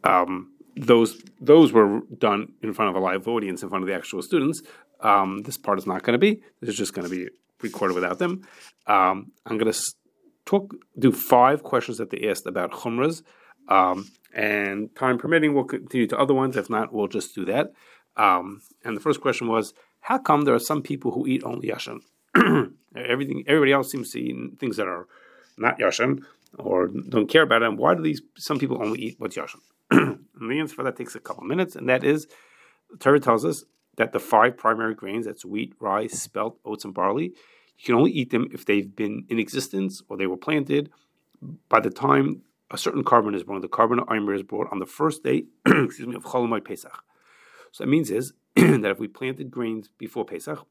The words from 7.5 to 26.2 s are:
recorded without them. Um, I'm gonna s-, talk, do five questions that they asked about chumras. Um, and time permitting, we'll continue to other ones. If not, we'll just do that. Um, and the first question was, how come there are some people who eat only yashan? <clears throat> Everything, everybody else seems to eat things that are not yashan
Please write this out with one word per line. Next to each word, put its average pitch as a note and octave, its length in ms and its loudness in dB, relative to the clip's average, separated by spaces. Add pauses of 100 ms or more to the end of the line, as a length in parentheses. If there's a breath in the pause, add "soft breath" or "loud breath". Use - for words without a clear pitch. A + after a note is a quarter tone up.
recorded F#2+ 340 -2
without F2+ 220 -2
them. F3+ 300 -4 (400 loud breath)
Um, F#2+ 460 2 (120)
I'm A2 120 -6
gonna A2 140 2
s-, - 240 -6 (500)
talk, G3 280 -2 (240)
do B2 140 4
five C3 520 4
questions A#2 340 -4
that G#2+ 140 -8
they - 180 -4
asked - 180 -4
about F2+ 240 -4
chumras. C3+ 520 -4 (440 soft breath)
Um, F#2+ 420 2 (240)
and G#2 600 -4
time C3 220 0
permitting, D#3 360 0
we'll C3+ 100 2
continue B2 440 -4
to - 100 -4
other C#3 160 2
ones. C3 240 0
If B2+ 120 -6
not, A2 220 -4
we'll G#2 160 -2
just - 280 -8
do F#2+ 100 -6
that. A#2 260 -2 (460 soft breath)
Um, G2 440 2 (220)
and A2+ 140 -4
the G2 40 -8
first D3+ 200 0
question B2+ 260 -2
was, A2+ 260 0 (280 soft breath)
how B3+ 160 -2
come D#3 240 4
there C#3 140 4
are A2+ 40 4
some D3+ 220 -4
people C3+ 300 -6
who B2+ 160 -4
eat B2+ 160 -2
only A#2+ 260 -8
yashan? A2+ 320 -10 (340)
<clears throat> D#3+ 380 4 (220)
Everything, C3+ 520 -4
everybody C#3+ 240 4
else C3+ 200 2
seems B2+ 200 -8
to A#2+ 80 -8
eat B1+ 400 -8
things A2+ 180 -4
that G#2 100 -2
are F2+ 200 -8 (500 soft breath)
not A#2 220 0
yashan C3 440 2 (340 loud breath)